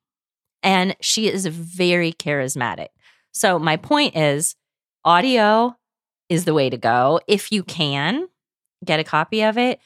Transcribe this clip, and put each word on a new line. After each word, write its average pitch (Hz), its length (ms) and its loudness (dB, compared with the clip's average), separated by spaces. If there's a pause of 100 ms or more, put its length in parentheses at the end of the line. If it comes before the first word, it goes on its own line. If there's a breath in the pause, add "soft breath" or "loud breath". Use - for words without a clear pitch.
(640)
And 190 380 0
she - 280 -2
is 190 180 -4
very 170 640 -2
charismatic. 127 760 -6 (440 soft breath)
So 185 260 0
my 160 180 0
point 294 400 0
is, 147 400 0 (480)
audio 220 720 4 (520)
is 170 160 0
the 156 100 0
way 135 160 2
to 127 60 -4
go. 123 500 2
If 202 260 0
you 202 100 0
can, 165 640 -4 (560)
get 156 160 0
a 156 40 -4
copy 170 400 -2
of 220 120 0
it, 247 300 -2